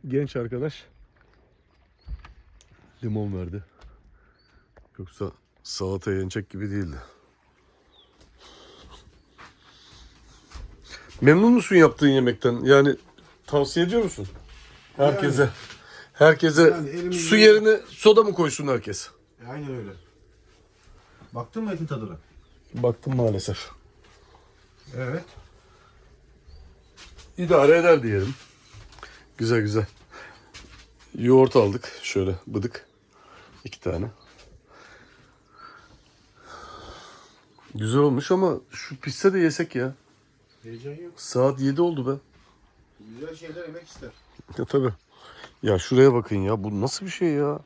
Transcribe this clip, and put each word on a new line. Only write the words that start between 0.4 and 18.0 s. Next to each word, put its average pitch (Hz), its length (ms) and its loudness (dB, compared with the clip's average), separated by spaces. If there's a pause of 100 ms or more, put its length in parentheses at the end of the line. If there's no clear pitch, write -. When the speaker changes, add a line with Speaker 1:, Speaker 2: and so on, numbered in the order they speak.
Speaker 1:
limon 104 340 -6
verdi. 90 260 -12 (1300)
Yoksa 95 320 -12 (320)
salata 98 500 -6
yenecek 95 380 -6
gibi 98 200 -10
değildi. 92 260 -8 (4000)
Memnun 185 320 6
musun 202 240 2
yaptığın 151 320 6
yemekten? 123 520 0
Yani 139 360 4 (500)
tavsiye 147 400 -2
ediyor 226 160 -2
musun? 107 260 -8 (680)
Herkese. 139 460 0
Speaker 2:
Yani. 127 100 0 (600)
Speaker 1:
Herkese 156 500 4
Speaker 2:
Yani 156 280 4
elimizde 175 320 -6
Speaker 1:
su 165 140 0
yerine 214 520 6
soda 214 340 4